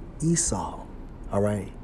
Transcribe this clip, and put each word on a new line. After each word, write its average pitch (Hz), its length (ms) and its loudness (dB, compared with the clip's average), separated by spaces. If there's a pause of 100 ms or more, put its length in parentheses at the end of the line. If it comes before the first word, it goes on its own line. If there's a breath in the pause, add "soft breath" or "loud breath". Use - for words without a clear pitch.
(220)
Esau. - 600 2 (480)
All 98 80 4
right? 104 320 2 (120)